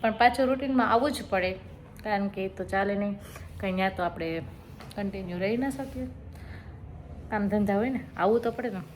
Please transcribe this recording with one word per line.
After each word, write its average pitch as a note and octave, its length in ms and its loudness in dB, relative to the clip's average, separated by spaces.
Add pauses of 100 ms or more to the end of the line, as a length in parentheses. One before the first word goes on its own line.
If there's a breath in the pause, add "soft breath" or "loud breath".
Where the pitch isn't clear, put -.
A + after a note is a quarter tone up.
પણ A3+ 100 4
પાછું A#3+ 340 6
રૂટિનમાં C4 460 4
આવવું B3+ 200 6
જ - 180 -4
પડે, F#3 300 2 (440)
કારણ G3+ 240 2
કે G3 180 -2
એ - 20 -2
તો F#3 160 -6
ચાલે G3 320 2
નહીં, G3+ 240 -2 (400 loud breath)
કંઈ F#3 160 0
ત્યાં F#3+ 200 2
તો F3+ 80 -2
આપણે E3 380 -2 (540)
કન્ટિન્યુ F#3+ 440 -4
રહી G#3 180 2
ના C4+ 120 0
શકીએ, C4 380 -6 (1200 loud breath)
કામ G#3 180 0
ધંધા G3+ 280 4
હોય A3 140 4
ને, B3+ 160 -2 (120)
આવવું G#3+ 240 6
તો A#3 100 0
પડે A#3 180 -4
ને. F#3+ 120 -6 (140)